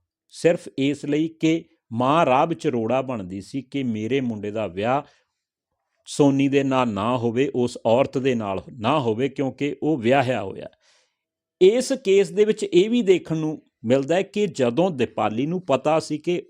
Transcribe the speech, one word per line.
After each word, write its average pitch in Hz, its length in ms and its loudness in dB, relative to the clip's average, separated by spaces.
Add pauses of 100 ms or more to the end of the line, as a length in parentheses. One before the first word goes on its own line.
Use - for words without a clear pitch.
(300)
ਸਿਰਫ - 380 0 (100)
ਇਸ 139 280 -2
ਲਈ 151 220 0
ਕਿ 160 380 -2 (280)
ਮਾਂ 135 320 2
ਰਾਹ 139 220 4
ਵਿੱਚ 165 200 -4
ਰੋੜਾ 120 340 0
ਬਣਦੀ 101 400 -8
ਸੀ 135 200 -10
ਕਿ 135 220 -8
ਮੇਰੇ 113 380 -2
ਮੁੰਡੇ 104 300 -6
ਦਾ 107 160 -4
ਵਿਆਹ 110 340 -2 (1040)
ਸੋਨੀ 139 420 2
ਦੇ 139 160 2
ਨਾਲ 131 260 0
ਨਾ 110 280 -2
ਹੋਵੇ, 117 380 0
ਉਸ 120 300 -2
ਔਰਤ 120 320 2
ਦੇ 131 180 0
ਨਾਲ 98 260 -4 (100)
ਨਾ 135 280 0
ਹੋਵੇ, 120 300 -2
ਕਿਉਂਕਿ 139 540 -6
ਉਹ 151 140 0
ਵਿਆਹਿਆ 123 460 2
ਹੋਇਆ। - 260 -12 (920)
ਇਸ 240 320 4
ਕੇਸ 196 380 2
ਦੇ 202 140 4
ਵਿੱਚ 214 180 -2
ਇਹ 190 260 2
ਵੀ 240 120 2
ਦੇਖਣ 180 360 2
ਨੂੰ 156 240 -6 (240)
ਮਿਲਦਾ 139 300 2
ਹੈ 190 60 2
ਕਿ 208 260 -2
ਜਦੋਂ 135 440 0
ਦੀਪਾਲੀ 117 540 -2
ਨੂੰ 175 160 -4
ਪਤਾ 151 380 0
ਸੀ 151 180 -6
ਕਿ 170 320 -4